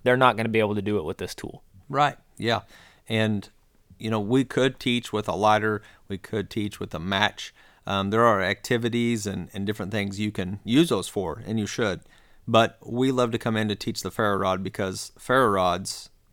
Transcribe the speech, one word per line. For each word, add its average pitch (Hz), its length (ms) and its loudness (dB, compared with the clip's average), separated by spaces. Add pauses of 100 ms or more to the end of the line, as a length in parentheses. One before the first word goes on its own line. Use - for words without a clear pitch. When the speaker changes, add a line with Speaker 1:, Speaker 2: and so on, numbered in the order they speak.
Speaker 1:
they're 127 140 4
not 127 180 6
gonna 113 140 -2
be 110 100 2
able 107 160 2
to 104 60 0
do 104 160 0
it 82 80 -2
with 85 120 -6
this - 180 -8
tool. - 280 -12 (240)
Speaker 2:
Right. 143 300 0 (200)
Yeah. 113 240 0 (460)
And, 110 420 0 (500)
you 110 100 -6
know, 110 100 0
we 117 240 2
could 127 360 0
teach 120 340 -2
with 104 160 -4
a 87 60 -2
lighter. 107 460 2 (260)
We 98 100 -8
could 101 320 -6
teach 104 300 -6
with 98 160 -8
a 85 40 -6
match. 98 540 -2 (320)
Um, 98 240 -2
there 110 140 4
are 107 180 6
activities 117 840 0
and, 95 260 -6
and 98 120 -4
different 101 260 -4
things 101 280 -4
you 104 120 -2
can 98 320 -6
use 147 260 4
those 98 200 -2
for, 90 360 -4
and 110 140 -2
you 101 80 -2
should. 98 340 -2 (460)
But 113 380 4
we 127 260 2
love 123 200 2
to 113 60 -2
come 110 200 -2
in 107 120 0
to 104 60 -2
teach - 260 -6
the 92 100 -6
ferro 104 260 0
rod 95 260 0
because 95 540 -6
ferro 127 320 4
rods 92 600 0 (240)